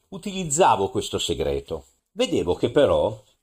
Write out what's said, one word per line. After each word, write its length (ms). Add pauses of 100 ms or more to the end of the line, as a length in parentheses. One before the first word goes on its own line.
utilizzavo 840
questo 280
segreto. 680 (280)
Vedevo 420
che 160
però 520 (200)